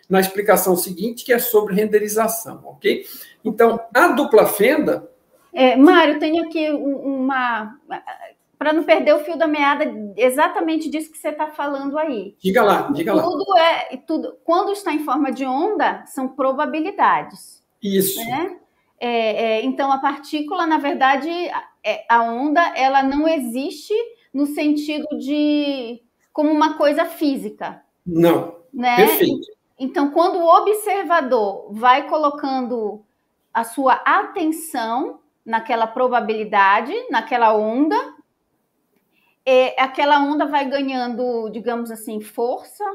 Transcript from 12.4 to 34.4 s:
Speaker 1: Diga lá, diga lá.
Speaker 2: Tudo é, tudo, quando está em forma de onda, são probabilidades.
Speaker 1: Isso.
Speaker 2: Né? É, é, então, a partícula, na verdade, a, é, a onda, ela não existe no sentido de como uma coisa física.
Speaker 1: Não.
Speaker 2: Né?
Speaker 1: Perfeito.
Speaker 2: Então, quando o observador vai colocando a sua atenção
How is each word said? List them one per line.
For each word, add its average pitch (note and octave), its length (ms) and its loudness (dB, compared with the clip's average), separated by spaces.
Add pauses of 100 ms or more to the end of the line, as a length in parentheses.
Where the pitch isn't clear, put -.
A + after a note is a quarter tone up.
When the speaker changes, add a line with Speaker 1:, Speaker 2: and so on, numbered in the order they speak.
Speaker 1:
Diga F#3+ 220 2
lá, F#3+ 280 2
diga E3 240 -2
lá. - 80 2
Speaker 2:
Tudo G4 340 0
é, E4 420 2
tudo, C#4+ 440 -6
quando F#4+ 300 0
está F4 200 -6
em D4+ 120 -4
forma C#4 260 -2
de C4 160 -6
onda, C4 600 -2
são C4 220 -6
probabilidades. C4+ 1300 -2 (180)
Speaker 1:
Isso. G3 380 0
Speaker 2:
Né? D4+ 380 -6 (420)
É, A3+ 460 -2
é, A3 200 0
então, C4+ 280 0
a C4+ 60 2
partícula, D4+ 680 -4
na D#4 120 2
verdade, C#4 500 0
a, F4 360 -6 (200)
é, G3+ 240 -4
a A#3 140 4
onda, C4 380 0 (160)
ela C4+ 260 2
não C#4+ 260 0
existe C#4+ 680 -4 (400)
no C#4+ 120 0
sentido D4+ 600 -2 (120)
de C#4 840 -2 (300)
como D4+ 180 0
uma D#4 260 2
coisa D4+ 280 2
física. A3 760 -6 (240)
Speaker 1:
Não. E3+ 520 2 (180)
Speaker 2:
Né? A#3+ 220 0
Speaker 1:
Perfeito. - 500 2 (320)
Speaker 2:
Então, C#4+ 320 -2
quando F4 300 2
o E4 80 2
observador E4+ 1200 2
vai B3 380 2
colocando C4 960 -4 (500)
a A#3 80 -2
sua B3+ 320 0 (100)
atenção D#4 1160 -2 (260)